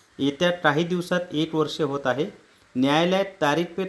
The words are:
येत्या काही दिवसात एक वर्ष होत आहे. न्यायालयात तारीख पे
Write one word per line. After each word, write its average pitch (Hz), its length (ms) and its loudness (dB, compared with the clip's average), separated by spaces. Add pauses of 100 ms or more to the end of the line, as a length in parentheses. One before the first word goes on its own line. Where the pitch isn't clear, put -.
(200)
येत्या 143 320 2
काही 156 320 2
दिवसात 175 360 -2 (140)
एक 156 220 -2
वर्ष 156 260 -2
होत 139 240 -2
आहे. 131 200 0 (500)
न्यायालयात 165 500 2 (160)
तारीख 151 240 2 (120)
पे 190 120 -2